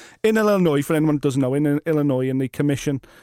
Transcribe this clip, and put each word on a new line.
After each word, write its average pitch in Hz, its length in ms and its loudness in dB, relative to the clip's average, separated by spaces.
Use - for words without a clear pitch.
in 220 140 2
Illinois, 180 460 2
for 160 120 -2
anyone 156 220 2
who 139 40 -4
doesn't 139 200 0
know, 131 140 0
in, 147 120 0
in 143 180 0
Illinois, 143 440 0
in 131 100 -2
the 135 100 -2
commission 143 520 -4